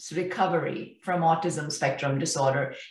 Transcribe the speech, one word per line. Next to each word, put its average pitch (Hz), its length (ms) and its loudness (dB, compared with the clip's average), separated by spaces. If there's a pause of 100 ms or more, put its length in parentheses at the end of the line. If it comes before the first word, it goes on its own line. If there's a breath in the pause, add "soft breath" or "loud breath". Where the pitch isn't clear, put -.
(140)
recovery 170 880 0
from 180 180 0
autism 160 500 2
spectrum 139 480 0
disorder. 139 560 0 (160 loud breath)